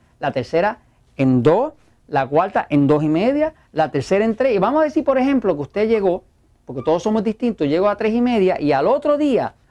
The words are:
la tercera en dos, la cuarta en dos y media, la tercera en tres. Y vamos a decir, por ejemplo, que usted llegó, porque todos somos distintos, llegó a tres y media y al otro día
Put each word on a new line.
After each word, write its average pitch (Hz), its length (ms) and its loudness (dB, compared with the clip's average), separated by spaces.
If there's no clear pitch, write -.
la 139 140 -4
tercera 170 460 -2
en 131 260 2
dos, 175 320 2
la 135 180 -2
cuarta 175 440 0
en 143 180 2
dos 151 160 2
y 156 40 0
media, 277 460 0
la 156 200 0
tercera 190 320 0
en 226 100 0
tres. 254 220 0
Y - 20 0
vamos 240 220 0
a 320 40 2
decir, 302 200 -2
por 269 140 0
ejemplo, 254 360 0
que 143 80 -6
usted 208 260 -4
llegó, 196 360 0
porque 127 180 -10
todos 165 200 0
somos 214 200 0
distintos, 214 460 -2
llegó 180 200 2
a 202 80 -2
tres 214 180 -2
y 240 60 0
media 220 400 0
y 147 120 0
al 143 160 2
otro 294 280 0
día 240 380 0